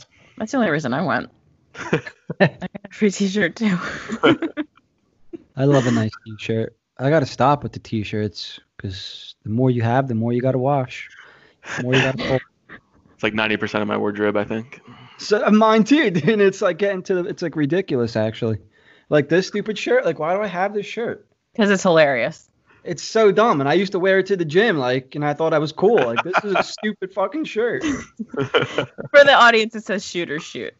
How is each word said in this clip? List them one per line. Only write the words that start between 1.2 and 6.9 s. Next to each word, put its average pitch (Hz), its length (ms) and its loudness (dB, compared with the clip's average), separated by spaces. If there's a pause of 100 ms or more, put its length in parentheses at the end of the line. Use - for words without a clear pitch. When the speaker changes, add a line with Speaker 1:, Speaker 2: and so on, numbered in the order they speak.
Speaker 2:
<laughs> - 200 -20
Speaker 1:
I - 260 -2 (400)
got - 300 0 (200)
a - 40 -20
free 208 160 2
T-shirt 190 460 -2
too. 208 200 0 (460)
<laughs> 294 160 4 (1160)
Speaker 3:
I 135 80 0
love 139 220 4
a 123 40 2
nice 110 220 0 (120)
T-shirt. 113 520 -6 (220)